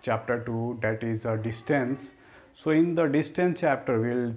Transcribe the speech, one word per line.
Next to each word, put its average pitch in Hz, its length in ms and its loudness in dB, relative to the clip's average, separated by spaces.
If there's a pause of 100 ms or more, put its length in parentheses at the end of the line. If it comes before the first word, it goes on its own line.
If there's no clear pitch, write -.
chapter 117 420 -2
two, 117 380 -4
that 110 200 0
is, 113 220 -4
uh, 113 120 0
distance. 123 760 -2 (420)
So - 160 -4
in 165 240 4
the 165 140 4
distance 156 540 0
chapter, 135 380 2
we'll 120 380 0